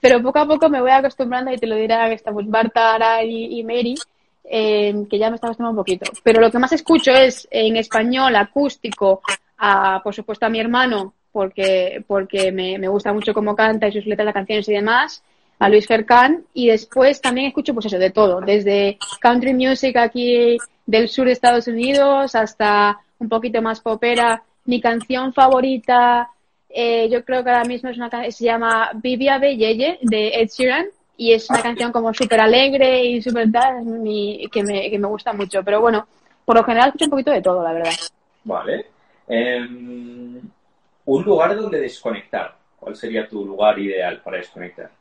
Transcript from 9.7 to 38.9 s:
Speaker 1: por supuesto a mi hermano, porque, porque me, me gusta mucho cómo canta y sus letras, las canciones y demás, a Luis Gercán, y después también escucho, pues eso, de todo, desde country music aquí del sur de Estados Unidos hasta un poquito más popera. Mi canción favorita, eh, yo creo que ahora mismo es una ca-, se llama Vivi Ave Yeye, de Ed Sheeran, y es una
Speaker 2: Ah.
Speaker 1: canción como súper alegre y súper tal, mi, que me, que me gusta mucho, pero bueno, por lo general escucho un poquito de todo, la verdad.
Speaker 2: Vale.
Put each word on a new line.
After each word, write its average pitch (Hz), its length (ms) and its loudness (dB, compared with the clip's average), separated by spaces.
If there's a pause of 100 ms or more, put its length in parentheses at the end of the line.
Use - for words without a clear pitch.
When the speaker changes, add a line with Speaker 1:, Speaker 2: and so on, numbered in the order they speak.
Speaker 1:
por 202 120 -6
supuesto 220 320 -6
a 220 40 0
mi 226 80 -4
hermano, 233 560 -2 (160)
porque, 190 760 -2
porque 190 420 -2
me, 185 280 -6
me 190 100 -4
gusta 208 240 -2
mucho 214 200 -2
cómo 208 220 -2
canta 220 340 0
y 202 40 -2
sus 208 140 -8
letras, 208 200 -2
las 208 80 -4
canciones 202 340 -4
y 214 40 0
demás, 226 500 0 (380)
a 202 80 4
Luis 208 180 6
Gercán, 247 680 4
y 247 160 0
después 262 540 2
también 254 240 -2
escucho, 294 260 -4
pues 226 140 -6
eso, 202 120 -4
de 190 120 2
todo, 190 320 2
desde 202 560 0 (220)
country 247 340 2
music 254 420 0
aquí 240 640 2 (260)
del 220 240 2
sur 262 180 -2
de 254 60 4
Estados 240 340 2
Unidos 269 680 0
hasta 208 680 0 (180)
un 226 120 -8
poquito 226 320 -2
más 220 180 -4
popera. 233 640 0 (240)
Mi 247 160 -2
canción 247 500 -2
favorita, 254 960 4 (400)
eh, 233 420 -2
yo 240 140 -2
creo 254 180 -2
que 247 80 -2
ahora 240 140 2
mismo 247 240 -8
es 240 80 -10
una 240 140 -10
ca-, 240 200 -8
se 233 140 -10
llama 226 500 0
Vivi 254 340 -2
Ave 277 280 2
Yeye, 226 460 0
de 214 260 0
Ed 226 200 0
Sheeran, 262 380 -2 (300)
y 233 160 2
es 220 160 2
una 233 120 2
Speaker 2:
Ah. - 20 -6
Speaker 1:
canción 233 280 -4
como 226 220 -2
súper 226 300 2
alegre 262 600 4
y 240 180 -2
súper 226 280 0
tal, 247 360 0
mi, 214 680 -6
que 208 100 -2
me, 202 280 -4
que 208 80 -4
me 202 100 -2
gusta 214 240 -6
mucho, 196 320 -6
pero 208 160 0
bueno, 226 260 0 (380)
por 220 120 4
lo 226 80 6
general 240 240 4
escucho 302 180 -2
un 294 60 -2
poquito 269 180 -2
de 220 100 2
todo, 180 240 0
la 165 80 -4
verdad. 165 200 -4 (520)
Speaker 2:
Vale. - 420 -8 (420)